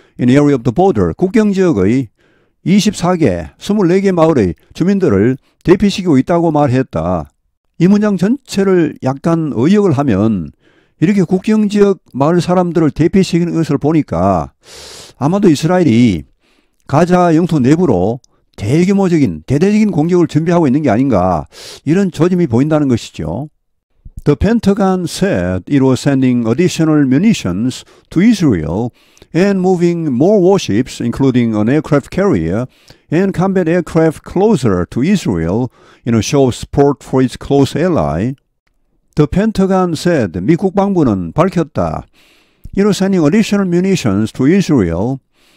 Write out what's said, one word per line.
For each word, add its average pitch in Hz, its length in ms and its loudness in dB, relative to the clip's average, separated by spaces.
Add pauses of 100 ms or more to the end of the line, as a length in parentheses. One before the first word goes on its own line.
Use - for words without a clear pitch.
(180)
in 123 100 0
area 143 260 4
of 117 100 -4
the 123 100 -2
border, 107 420 0
국경 202 360 0
지역의 131 560 0 (560)
이십사 185 520 0
개, 90 320 -2 (100)
스물네 196 420 0
개 196 120 0
마을의 160 420 2 (200)
주민들을 135 640 0 (240)
대피시키고 180 560 2
있다고 170 320 0
말했다. 120 800 -2 (480)
이 170 100 4
문장 208 300 2
전체를 190 840 0
약간 151 520 -2
의역을 185 380 2
하면 107 580 -2 (500)
이렇게 196 220 2
국경 214 460 0
지역 202 320 2 (120)
마을 156 280 0
사람들을 175 500 0
대피시키는 175 640 0
것을 156 240 -2
보니까 95 720 -2 (640)
아마도 190 320 0
이스라엘이 127 760 2 (640)
가자 175 480 2
영토 160 260 0
내부로 123 600 0 (360)
대규모적인, 160 920 0
대대적인 202 440 2
공격을 170 380 0
준비하고 165 400 0
있는 139 140 0
게 143 60 0
아닌가, 95 580 0 (380)
이런 180 280 0
조짐이 175 340 0
보인다는 147 400 0
것이죠. 113 640 -6 (760)
The 147 120 2
Pentagon 190 680 0
said 92 640 -2
it 139 140 2
was 131 180 2
sending 131 460 0
additional 156 580 0
munitions 127 800 -2 (260)
to 160 120 0
Israel 117 680 0 (440)
and 190 240 2
moving 175 480 0
more 151 340 2
warships, 170 600 0
including 120 540 0
an 107 120 0
aircraft 143 460 -2
carrier 117 520 -2 (460)
and 190 240 0
combat 185 320 0
aircraft 160 540 0
closer 135 640 0
to - 160 -6
Israel 113 680 -2 (380)
in 117 80 0
a 110 80 2
show 139 240 0
of 117 80 -2
support - 480 -2
for - 180 -2
its 131 160 -2
close 139 380 0
ally. 120 600 -2 (800)
The 151 100 2
Pentagon 190 680 0
said, 120 460 -2
미 120 140 2
국방부는 170 800 -2
밝혔다. 143 720 -2 (720)
It 196 100 2
was 202 120 0
sending 190 280 0
additional 202 400 0
munitions 170 680 -2
to 131 140 -2
Israel. 131 720 0 (380)